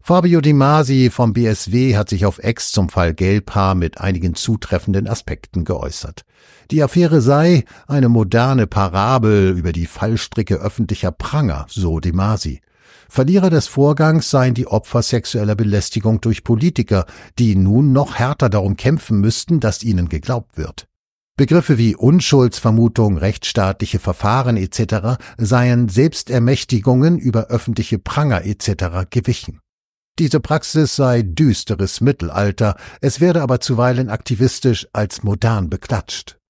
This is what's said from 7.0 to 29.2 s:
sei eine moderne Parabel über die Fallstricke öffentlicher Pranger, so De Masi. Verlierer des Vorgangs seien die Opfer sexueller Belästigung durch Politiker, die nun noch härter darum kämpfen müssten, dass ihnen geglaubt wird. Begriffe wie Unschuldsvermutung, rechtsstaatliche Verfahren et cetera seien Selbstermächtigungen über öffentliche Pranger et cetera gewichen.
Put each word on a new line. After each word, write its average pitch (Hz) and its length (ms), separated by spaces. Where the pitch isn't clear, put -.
sei 147 420
eine 135 240
moderne 117 560
Parabel 101 920
über 85 160
die 82 140
Fallstricke - 680
öffentlicher 98 560
Pranger, 95 580
so 82 300
De 85 120
Masi. 95 500
Verlierer 180 440
des 156 160
Vorgangs 151 640
seien 127 240
die 120 100
Opfer - 380
sexueller 107 520
Belästigung 104 640
durch 117 220
Politiker, 117 600
die 113 180
nun 107 360
noch 139 240
härter 127 340
darum 98 280
kämpfen 127 420
müssten, 113 400
dass 110 240
ihnen 90 260
geglaubt - 480
wird. 78 300
Begriffe 147 400
wie 113 180
Unschuldsvermutung, 117 1200
rechtsstaatliche 98 840
Verfahren 113 580
et 95 160
cetera 107 460
seien 120 500
Selbstermächtigungen 127 1300
über 113 280
öffentliche 113 520
Pranger 127 440
et 101 200
cetera 90 440
gewichen. - 520